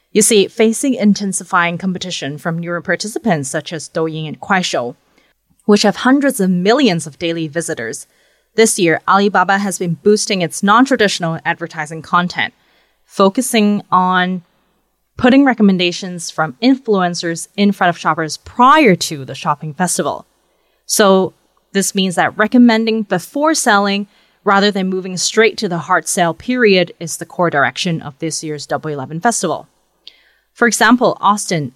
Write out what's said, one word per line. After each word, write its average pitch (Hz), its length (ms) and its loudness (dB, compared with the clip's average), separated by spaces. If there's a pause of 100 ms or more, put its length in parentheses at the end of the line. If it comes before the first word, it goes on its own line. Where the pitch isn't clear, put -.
(120)
You 208 120 4
see, 208 240 4
facing 226 480 0
intensifying 185 840 0
competition 175 640 -6
from 165 180 -4
newer 170 240 -6
participants 180 680 -4
such 156 240 -8
as 156 160 -10
Douyin 160 380 -4
and 147 120 -12
Kuaishou, 170 560 -2 (680)
which 208 180 4
have 196 140 2
hundreds 269 420 2
of 185 100 2
millions 185 580 0
of 143 100 -18
daily 165 300 -4
visitors, 147 600 -8 (480)
this 220 220 2
year, 165 300 0
Alibaba 196 500 2
has 202 220 -4
been 170 140 -2
boosting 208 480 0
its 165 200 -4
non-traditional 208 840 2
advertising 160 560 -8
content, 175 520 -2 (520)
focusing 208 840 0
on 185 520 0 (760)
putting 269 280 4
recommendations 185 840 0
from 156 320 -6
influencers 180 960 0
in 202 160 2
front 190 180 0
of 170 80 -2
shoppers 160 400 -4
prior 262 580 4
to 151 280 -6
the 135 120 -12
shopping 151 380 -6
festival. 151 520 -4 (600)
So 190 480 2 (400)
this 196 220 -2
means 190 200 -2
that 160 220 0
recommending 226 680 4
before 285 500 -2
selling 202 540 0 (360)
rather 202 280 4
than 185 180 -2
moving 185 260 -6
straight - 420 0
to 208 120 -4
the 170 80 -4
hard 170 300 -2
sale 170 260 0
period 202 680 0
is 165 180 -10
the 165 80 -12
core 170 260 -2
direction 147 500 -2
of - 160 -16
this 160 260 -8
year's 151 220 -10
Double 151 240 -6
eleven 147 320 -8
festival. 185 460 -4 (840)
For 233 140 0
example, 226 540 2
Austin 190 540 -2